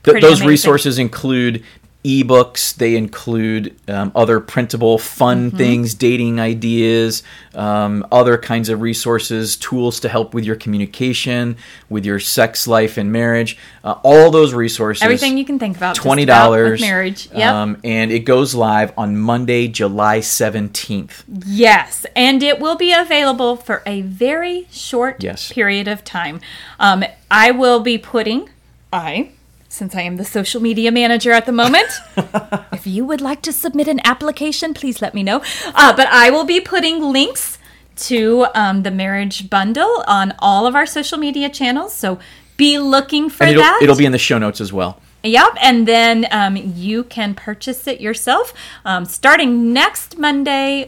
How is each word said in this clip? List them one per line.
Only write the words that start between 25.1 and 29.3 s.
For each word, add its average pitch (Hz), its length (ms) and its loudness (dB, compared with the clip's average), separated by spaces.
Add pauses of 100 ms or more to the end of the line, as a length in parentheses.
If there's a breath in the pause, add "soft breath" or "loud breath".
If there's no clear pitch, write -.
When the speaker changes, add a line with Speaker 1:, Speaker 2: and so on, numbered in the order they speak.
Speaker 1:
Yes. - 300 -10
Speaker 2:
period 202 340 -2
of 202 160 -8
time. 170 380 -10 (400 loud breath)
Um, 190 240 4 (260)
I 220 200 6
will 247 280 2
be 226 180 -2
putting, 226 520 -4 (420)
I, 175 400 -6 (380)